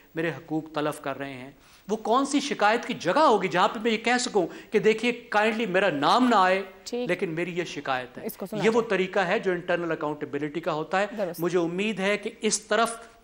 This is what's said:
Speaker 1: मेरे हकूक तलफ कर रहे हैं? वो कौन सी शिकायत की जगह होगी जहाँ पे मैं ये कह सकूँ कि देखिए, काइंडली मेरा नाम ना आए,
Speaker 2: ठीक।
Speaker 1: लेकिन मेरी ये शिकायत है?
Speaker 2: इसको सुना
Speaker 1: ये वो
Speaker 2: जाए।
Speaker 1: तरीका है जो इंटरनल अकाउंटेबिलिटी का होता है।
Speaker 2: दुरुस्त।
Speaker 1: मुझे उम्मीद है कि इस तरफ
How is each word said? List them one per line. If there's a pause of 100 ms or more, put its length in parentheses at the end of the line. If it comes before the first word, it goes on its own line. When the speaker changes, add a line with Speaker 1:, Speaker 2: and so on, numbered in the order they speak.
(160)
Speaker 1:
मेरे
हकूक
तलफ
कर
रहे
हैं? (340)
वो
कौन
सी
शिकायत
की
जगह
होगी
जहाँ
पे
मैं
ये
कह
सकूँ (260)
कि
देखिए, (200)
काइंडली
मेरा
नाम
ना
आए, (240)
Speaker 2:
ठीक।
Speaker 1:
लेकिन
मेरी
ये
शिकायत
है?
Speaker 2:
इसको
सुना
Speaker 1:
ये
वो
Speaker 2:
जाए।
Speaker 1:
तरीका
है
जो
इंटरनल
अकाउंटेबिलिटी
का
होता
है।
Speaker 2:
दुरुस्त।
Speaker 1:
मुझे
उम्मीद
है
कि
इस
तरफ (140)